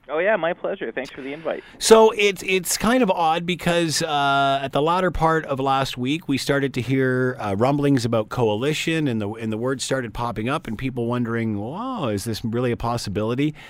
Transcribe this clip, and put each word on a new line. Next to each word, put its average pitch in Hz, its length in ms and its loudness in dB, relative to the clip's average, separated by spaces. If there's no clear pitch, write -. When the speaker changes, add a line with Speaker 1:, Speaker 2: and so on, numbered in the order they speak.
Speaker 1:
Oh, 147 120 -2
yeah, 202 160 4
my 165 180 0
pleasure. 175 380 -6
Thanks 127 180 -6
for - 120 -14
the 135 120 -8
invite. 156 300 -6
Speaker 2:
So 220 320 8
it's, 202 340 0
it's 185 320 0
kind 240 240 2
of 214 80 2
odd 170 360 0
because, 170 580 0
uh, 139 580 2
at 135 100 -6
the 143 100 2
latter 180 280 2
part 160 360 2
of 143 140 -4
last 135 380 0
week, 135 300 -4
we 139 100 0
started 139 380 0
to 131 60 -2
hear, 127 580 0
uh, 104 180 -4
rumblings 139 480 4
about 113 240 0
coalition, 143 760 0
and 113 140 -2
the, 101 80 -4
and 110 220 -6
the 107 60 -4
word 123 240 -2
started 127 320 -4
popping 117 360 -4
up, 151 180 -4
and 110 100 -6
people 123 300 -4
wondering, 117 520 -2
"Wow, 180 500 -6
is 101 160 -2
this 113 180 -6
really 120 280 0
a 113 60 -2
possibility?" 117 800 -2